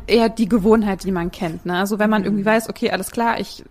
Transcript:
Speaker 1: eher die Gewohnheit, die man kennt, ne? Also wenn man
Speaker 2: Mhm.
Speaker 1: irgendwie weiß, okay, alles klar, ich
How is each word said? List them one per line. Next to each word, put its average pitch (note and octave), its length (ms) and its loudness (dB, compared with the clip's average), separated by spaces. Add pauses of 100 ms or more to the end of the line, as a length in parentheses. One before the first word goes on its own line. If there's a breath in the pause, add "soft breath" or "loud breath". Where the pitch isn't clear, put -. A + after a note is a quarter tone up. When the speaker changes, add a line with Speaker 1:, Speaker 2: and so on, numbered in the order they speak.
Speaker 1:
eher A3+ 240 4
die A3+ 180 -2
Gewohnheit, G#3 560 2
die F#3+ 80 -2
man F3 180 -2
kennt, E3+ 360 -8
ne? F3 100 -2
Also G3 220 -2
wenn G#3+ 120 2
man G#3+ 120 2
Speaker 2:
Mhm. - 60 -2
Speaker 1:
irgendwie G3+ 180 -2
weiß, A3 240 2
okay, G#3+ 200 -4
alles F#3 200 -4
klar, A#3 280 -2
ich - 320 -10